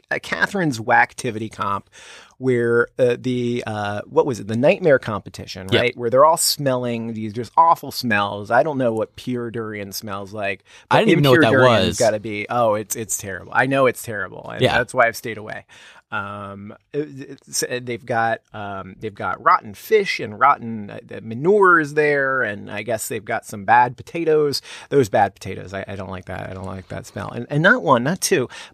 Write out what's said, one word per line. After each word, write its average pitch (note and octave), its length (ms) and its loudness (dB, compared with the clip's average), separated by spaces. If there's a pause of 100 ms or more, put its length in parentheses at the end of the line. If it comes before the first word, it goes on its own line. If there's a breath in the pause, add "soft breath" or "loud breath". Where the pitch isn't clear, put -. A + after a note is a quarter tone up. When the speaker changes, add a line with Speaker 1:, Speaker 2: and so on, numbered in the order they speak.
(100)
Speaker 1:
uh, D3 120 -2
Catherine's E3+ 580 -2
Whacktivity A2+ 720 0
comp, G2+ 360 -6 (500 loud breath)
where, A#2+ 480 4 (120)
uh, B2 200 4
the, A#2+ 480 -2
uh, G#2 400 -4
what D3+ 180 4
was A#2+ 160 -4
it? G#2 80 -12
The A2 80 -2
nightmare D3+ 420 4
competition, F#2+ 720 -10
Speaker 2:
Yep. A2 120 4
Speaker 1:
right? A#2+ 140 0
Where A#2+ 120 -4
they're C3 160 4
all D#3+ 140 4
smelling B2 760 -2
these A2 220 -8
just A#2 220 -10
awful E3 360 0
smells. G#2 580 -2
I B2 120 4
don't D3+ 160 -4
know A#2+ 160 0
what G#2+ 220 -6
pure A#2+ 340 -8
durian G#2+ 420 -10
smells G2+ 400 -10
like. G2+ 320 -6 (260 soft breath)
Speaker 2:
I - 40 4
Speaker 1:
But C#3+ 60 6
Speaker 2:
didn't A3 100 4
even D3+ 140 4
know C#3 80 6
what D#3+ 120 8
Speaker 1:
impure C#3 60 4
Speaker 2:
that C3 180 6
Speaker 1:
durian's G#2 200 4
Speaker 2:
was. E2 100 -2
Speaker 1:
gotta G#2+ 220 2
be, G#2 280 -6
oh, A#2 260 2
it's, G#2+ 220 -6
it's A2 220 -6
terrible. F#2+ 360 -10
I B2+ 120 4
know C3+ 200 2
it's - 160 0
terrible. G2+ 480 -8
And A2+ 120 -6
Speaker 2:
Yeah. A#2+ 160 4
Speaker 1:
that's B2 160 -4
why B2 140 4
I've A2+ 80 -4
stayed A2 200 -10
away. G#2 300 -14 (460 loud breath)
Um, G2+ 640 -10 (180)
it, C#3 460 -8 (100)
it's, - 140 -4
uh, B2+ 180 -4
they've A#2+ 240 -8
got, A2+ 360 0 (120)
um, G2 460 -10
they've G#2+ 160 -10
got G2+ 280 -6
rotten E3 320 2
fish - 440 0
and G#2 220 -8
rotten, A2+ 500 2
uh, G#2+ 140 -12
the A2 160 -14
manure E3+ 580 4
is D3 160 -4
there, C#3+ 480 2
and G2+ 260 -6
I G#2 140 -8
guess A2+ 240 -4
they've G#2+ 180 -8
got A2+ 220 -6
some G#2 180 -12
bad B2 320 6
potatoes. D#3 640 0 (280 loud breath)
Those C3+ 200 4
bad G2+ 260 2
potatoes, G2 380 -12
I, F#2+ 140 -6
I G2+ 80 -10
don't F#2+ 160 -10
like F#2 140 -10
that. G2+ 260 -10
I - 40 -10
don't F#2+ 120 -12
like F#2+ 220 -12
that G2+ 180 -10
smell. - 240 -10
And, A#2+ 180 -8
and D3 140 0
not A3 220 4
one, C3 180 4
not D#3+ 180 -2
two, C3+ 280 0 (260 loud breath)